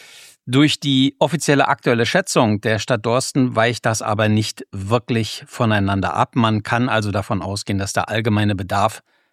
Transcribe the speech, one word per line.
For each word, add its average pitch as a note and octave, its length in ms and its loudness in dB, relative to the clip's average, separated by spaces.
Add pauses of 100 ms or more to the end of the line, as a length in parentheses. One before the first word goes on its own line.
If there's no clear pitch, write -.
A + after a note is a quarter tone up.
(480)
Durch C3+ 320 2
die C3+ 380 2
offizielle C#3+ 500 2
aktuelle B2 380 0
Schätzung B2 560 2
der A2 160 0
Stadt A2+ 260 -2
Dorsten B2 520 0
weicht A2+ 300 0
das A2+ 180 0
aber G#2+ 260 0
nicht G#2+ 420 0
wirklich A2+ 760 -2
voneinander G2 680 0
ab. - 220 -2
Man A2 260 2
kann A#2+ 260 -2
also A2 220 -2
davon G2 320 -4
ausgehen, G2 380 -4
dass G2 140 -6
der - 160 -2
allgemeine G#2 440 0
Bedarf G2 480 -2 (320)